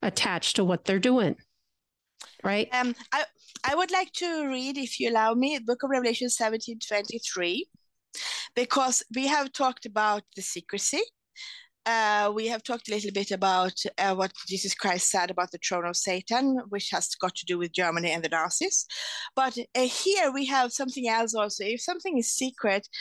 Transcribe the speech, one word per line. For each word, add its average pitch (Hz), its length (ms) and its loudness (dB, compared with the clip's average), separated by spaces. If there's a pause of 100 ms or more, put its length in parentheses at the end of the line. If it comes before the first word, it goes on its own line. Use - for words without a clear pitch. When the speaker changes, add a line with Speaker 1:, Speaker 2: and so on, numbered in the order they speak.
Speaker 1:
attached - 540 0
to 196 80 4
what 175 200 2
they're 196 140 2
doing, 247 380 4 (1040)
right? 208 300 2
Speaker 2:
Um, 247 220 2 (180)
I, 294 120 0 (400)
I 285 120 2
would 359 160 2
like 370 220 0
to 320 340 -2
read, 262 300 -4
if 254 200 -6
you 240 120 0
allow 226 240 4
me, 269 260 2
Book 240 240 0
of 262 60 -2
Revelation 247 380 2
seventeen 226 520 -2
twenty-three, 208 880 -4 (880)
because 254 480 2 (120)
we 262 120 0
have 285 260 2
talked 254 340 0
about 208 360 2 (140)
the 190 60 -8
secrecy. - 600 -2 (840)
Uh, 208 480 2
we 220 140 -2
have 226 160 -2
talked 233 260 -6
a 214 40 -4
little 202 180 -2
bit 202 220 -2
about, 185 400 4 (260)
uh, 190 160 2
what 190 180 0 (140)
Jesus 190 260 -4
Christ 180 380 0
said 180 220 0
about 180 180 -2
the 175 80 -14
throne 175 260 -2
of 175 120 -2
Satan, 247 720 0
which 202 220 -4
has - 260 -2
got 180 180 -2
to - 100 -10
do 175 140 -2
with 175 140 -2
Germany 170 400 0
and 165 100 -2
the 160 60 -2
Nazis. 165 580 0 (480)
But, 262 240 2 (160)
uh, 254 60 2
here 330 500 2
we 277 160 -2
have 262 260 2
something 254 360 -2
else 226 260 2
also. 208 300 0
If 233 160 -2
something 349 380 -2
is 226 140 0
secret, 208 560 0 (120)